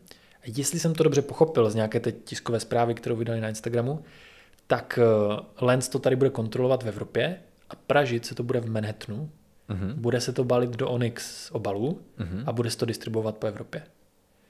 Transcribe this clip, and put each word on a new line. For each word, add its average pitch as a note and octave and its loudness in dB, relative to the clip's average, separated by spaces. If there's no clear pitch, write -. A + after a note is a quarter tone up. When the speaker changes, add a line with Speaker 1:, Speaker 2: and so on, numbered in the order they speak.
Speaker 1:
A - -20
jestli C#3 -2
jsem D#3+ 2
to D#3 2
dobře C#3+ 4
pochopil C#3 4
z G#2 0
nějaké A2 0
té A2+ 0
tiskové - -4
zprávy, A#2 2
kterou A#2+ -4
vydali A#2 -2
na A2 -2
Instagramu, A#2+ -2
tak, A#2+ 0
eh, G#2+ 6
Lens B2 4
to C3+ -2
tady C3 4
bude C3 4
kontrolovat B2+ 0
v A2+ -6
Evropě A2+ -2
a - -16
pražit B2 2
se A#2 -10
to B2 -4
bude A#2+ 0
v A#2 -2
Manhattanu. A2 -4
Speaker 2:
Mhm. F#2+ -4
Speaker 1:
Bude A#2+ 0
se B2 -4
to C3 0
balit B2 2
do B2 -4
Onyx A#2+ -4
obalů G#2+ -2
Speaker 2:
Mhm. F#2+ -6
Speaker 1:
a C3+ -2
bude A2+ -2
se - -6
to - -2
distribuovat A2 -2
po - -4
Evropě. A2 -8